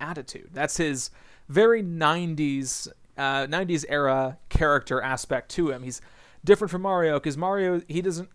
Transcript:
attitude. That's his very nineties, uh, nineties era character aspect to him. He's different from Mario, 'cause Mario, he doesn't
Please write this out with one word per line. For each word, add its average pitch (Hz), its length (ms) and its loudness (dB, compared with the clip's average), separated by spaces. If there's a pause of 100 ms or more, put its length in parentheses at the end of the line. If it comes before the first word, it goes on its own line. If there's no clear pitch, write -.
attitude. 151 540 -12
That's 147 240 -4
his 147 320 -2 (400)
very 220 320 6
nineties, 156 1040 -2 (300)
uh, 135 280 0
nineties 165 440 -2
era 135 480 0 (100)
character 143 540 2
aspect 131 480 -4
to 165 200 0
him. 127 120 -8
He's 127 180 -10 (420)
different 196 280 6
from 180 100 -4
Mario, 170 400 2
'cause 143 160 -4
Mario, 180 520 0
he 165 120 -2
doesn't 175 340 -4